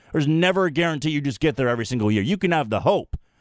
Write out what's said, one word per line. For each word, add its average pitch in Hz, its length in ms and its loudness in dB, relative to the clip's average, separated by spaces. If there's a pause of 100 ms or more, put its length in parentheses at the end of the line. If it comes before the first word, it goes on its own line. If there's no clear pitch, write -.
(120)
there's 147 140 0
never 180 380 2
a 175 60 0
guarantee 156 400 -2
you 147 100 -2
just 139 180 -4
get 131 180 0
there 127 120 0
every 117 160 -2
single 107 260 0
year. 107 120 2
You 165 160 0
can 185 140 0
have 147 180 0
the 107 100 -2
hope, - 360 0 (240)